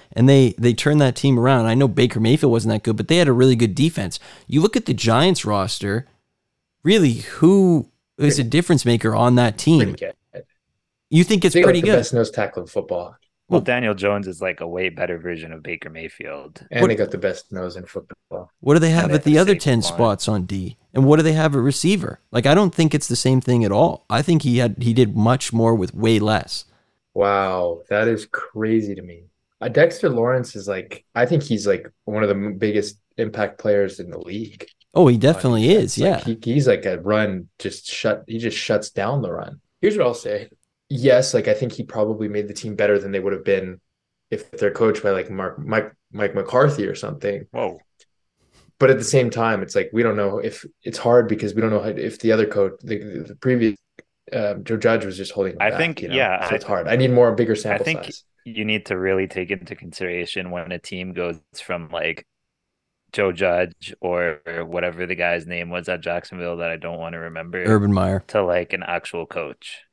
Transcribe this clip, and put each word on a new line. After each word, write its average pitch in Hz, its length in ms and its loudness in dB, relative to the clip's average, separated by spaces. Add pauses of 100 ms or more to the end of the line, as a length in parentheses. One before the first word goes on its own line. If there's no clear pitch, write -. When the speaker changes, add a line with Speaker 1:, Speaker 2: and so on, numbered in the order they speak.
(120)
Speaker 1:
and 120 160 4
they, 135 300 8
they 120 160 4
turned 147 280 2
that 127 140 2
team 131 240 2
around. 123 260 4
I 113 100 2
know 135 120 4
Baker 120 320 0
Mayfield 117 320 4
wasn't 110 220 2
that 110 100 -4
good, 107 140 -2
but 101 100 -4
they 165 100 2
had 170 120 4
a 127 40 4
really 127 220 6
good 113 180 2
defense. 123 460 -2 (280)
You 139 140 0
look 214 140 2
at 226 100 -2
the 143 80 -2
Giants 120 520 2
roster, 104 600 -4 (760)
really, 160 300 4
who 175 760 4 (280)
is 143 200 2
a 143 60 2
Speaker 2:
Pretty 117 60 -4
Speaker 1:
difference 151 360 2
maker 117 300 2
on 123 200 4
that 120 220 4
team? 156 220 4 (160)
Speaker 2:
Pretty - 100 -10 (280)
good. - 120 -16 (640)
Speaker 1:
You 165 140 6
think 196 220 2
it's 170 80 2
Speaker 2:
They 175 80 6
got 175 60 8
Speaker 1:
pretty 175 140 4
Speaker 2:
the 185 60 0
Speaker 1:
good? 214 100 4
Speaker 2:
best 117 160 -2
nose 117 180 0
tackle 98 320 -6
in - 40 -16
football. 101 480 -8 (340)
Speaker 3:
Well, 135 100 4
Speaker 1:
Well, - 20 0
Speaker 3:
Daniel 123 320 0
Jones 101 340 -2
is, 87 140 -10
like, 92 200 -4
a 85 60 -8
way 90 220 -4
better 87 300 -6
version 82 320 -10
of 80 100 -16
Baker 80 280 -12
Mayfield. 78 840 -16
Speaker 2:
And 120 100 -2
Speaker 1:
What 190 60 6
Speaker 2:
they 113 80 0
got 107 160 -2
the 95 60 -6
best 92 340 -6
nose 92 240 -10
in 90 100 -16
football. - 640 -16 (120)
Speaker 1:
What 143 140 2
do 170 40 4
they 160 120 2
have 165 140 2
Speaker 3:
And 151 60 -2
they 147 40 4
Speaker 1:
at 143 100 0
the 151 80 4
Speaker 3:
have 156 40 6
a 170 40 6
Speaker 1:
other 196 120 4
Speaker 3:
safety - 100 -2
Speaker 1:
ten 120 180 2
Speaker 3:
line. - 20 -
Speaker 1:
spots 101 440 0
on 104 180 -2
D? 95 320 -8 (160)
And 135 120 4
what 151 120 6
do 160 60 4
they 156 100 2
have 156 220 2
at 123 60 2
receiver? 156 580 0 (120)
Like, 120 140 0
I 147 100 6
don't 190 180 4
think 160 220 2
it's 143 120 -4
the 117 80 -2
same 131 260 2
thing 120 240 2
at 98 60 0
all. 135 380 2
I 113 120 0
think 156 220 2
he 123 140 2
had, 120 240 0
he 117 120 2
did 110 220 4
much 113 380 2
more 113 220 4
with 92 180 -2
way 113 260 2
less. 107 460 -2 (480)
Speaker 2:
Wow, 95 760 0
that 110 180 0
is 110 180 -2
crazy 110 680 -4
to 92 60 -14
me. 85 240 -20 (360)
Uh, 117 60 -6
Dexter 165 420 2
Lawrence 123 460 -2
is, 98 120 -12
like, 95 460 -8
I 120 120 0
think 147 180 2
he's, 104 240 -4
like, 92 200 0 (180)
one 107 180 -4
of 101 60 -2
the 98 60 0
m-, 101 220 -6
biggest 104 400 -2 (200)
impact 107 420 -4
players 101 400 0
in 87 100 -14
the 85 100 -14
league. 104 460 -12 (300)
Speaker 1:
Oh, 170 120 8
he 123 80 6
Speaker 2:
On 110 40 2
Speaker 1:
definitely 123 480 2
Speaker 2:
defense. 196 300 2
Speaker 1:
is, - 20 -
Speaker 2:
Like, 185 260 0
Speaker 1:
yeah. 117 100 -4
Speaker 2:
he, - 40 -12 (140)
he's 139 140 2
like 98 180 2
a 90 140 -4
run, 98 500 -2 (100)
just - 260 -12
shut, - 420 -4
he 113 120 -10
just 117 180 -6
shuts 107 320 -2
down 120 320 -4
the 92 100 -6
run. - 280 -10 (220)
Here's 208 160 2
what 139 100 2
I'll 117 60 0
say. 104 360 -8 (400)
Yes, 127 440 4
like, 110 140 0
I 107 60 4
think 120 180 -2
he - 120 -10
probably 107 440 -4
made 104 200 -6
the 104 60 -12
team 107 220 -10
better 104 240 2
than 98 120 -6
they 98 80 -4
would 98 140 -2
have 92 120 -8
been 92 340 -2 (500)
if - 220 -8
they're 101 200 -2
coached 110 320 0
by, 98 80 0
like, 92 200 -4
Mark, 95 280 -8
Mike, 107 340 -4 (180)
Mike 101 240 -4
McCarthy 123 500 2
or 95 100 -6
something. 101 560 -8
Speaker 3:
Whoa. 98 280 -6 (1000)
Speaker 2:
But 135 100 6
at 127 80 4
the 113 60 -6
same 123 260 2
time, 113 340 -2
it's - 120 -10
like, 98 180 -2
we 117 100 0
don't 107 140 0
know 101 220 -2
if, - 260 -8 (180)
it's 110 140 -10
hard 120 300 4
because 104 260 -4
we 110 80 -2
don't 110 100 0
know 104 100 0
how, 104 80 -6
if 95 300 -8
the 113 120 2
other 110 140 2
coach, 98 280 0 (100)
the, 110 140 -6
the, 104 220 -14 (100)
the - 60 -20
previous, 117 420 0 (560)
um, 104 300 -4
Joe 113 140 -4
Judge 113 280 0
was 92 120 -10
just 92 140 -12
holding 95 220 -4
them - 80 -8
Speaker 3:
I 107 80 0
Speaker 2:
back, 143 100 -2
Speaker 3:
think, 165 220 -4
Speaker 2:
you - 80 -8
know? 107 60 -4
Speaker 3:
yeah, 92 320 -2
Speaker 2:
So - 40 -6
Speaker 3:
I 110 40 0
Speaker 2:
it's 107 100 -6
hard. 90 220 -4
I 113 80 0
need 127 160 2
more, 120 220 6
bigger 110 200 0
Speaker 3:
I - 20 -2
Speaker 2:
sample 104 300 -4
Speaker 3:
think 160 180 -4
Speaker 2:
size. - 200 -16 (220)
Speaker 3:
you 107 200 -8
need 107 220 -2
to 95 100 -4
really 95 300 0
take 92 240 -8
into 90 240 -10
consideration 87 760 -10
when 87 200 -10
a 87 80 -8
team 92 340 -12
goes 85 260 -8 (240)
from, 85 260 -10
like, 82 360 -10 (840)
Joe 98 200 -2
Judge 87 720 -4
or 87 400 -4 (260)
whatever 87 380 -6
the 90 100 -8
guy's 87 300 -4
name 87 240 -10
was 87 180 -10
at 87 140 -6
Jacksonville 87 560 -8
that 85 140 -6
I 82 60 -8
don't 85 220 -12
wanna 82 200 -12
remember 82 440 -10
Speaker 1:
Urban 101 300 2
Meyer. 92 340 -2
Speaker 3:
to, 104 160 -2
like, 87 300 -2
an 90 100 -6
actual 87 420 -8
coach. - 560 -14 (120)